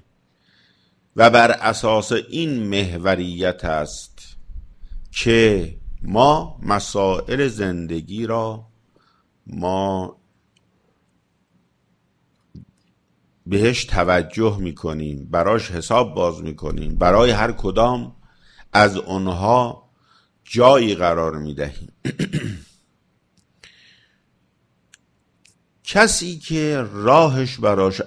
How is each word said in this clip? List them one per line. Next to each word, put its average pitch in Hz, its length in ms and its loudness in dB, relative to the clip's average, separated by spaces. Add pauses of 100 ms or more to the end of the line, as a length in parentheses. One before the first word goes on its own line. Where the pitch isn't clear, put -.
(1160)
و 113 140 10
بر 117 200 6
اساس 110 600 0
این 139 540 -4
محوریت 90 1000 -2
است - 720 -8 (760)
که 104 640 2 (260)
ما 147 600 0
مسائل 101 840 -2
زندگی 90 800 -6
را 110 400 -6 (800)
ما 92 720 -4 (3250)
بهش 107 380 0
توجه 90 720 0
می‌کنیم، 78 720 -8
براش 98 400 0
حساب 95 440 -2
باز 87 280 -2
می‌کنیم، 78 520 -6
برای 104 360 6
هر 110 220 0
کدام 120 640 -2 (560)
از 101 240 6
اونها 95 880 -2 (600)
جایی 120 500 6
قرار 82 440 0
می‌دهیم. 73 540 -10 (120)
<clears throat> 107 600 -6 (3250)
کسی 180 540 0
که 151 540 -4
راهش 131 640 4
براش 98 480 2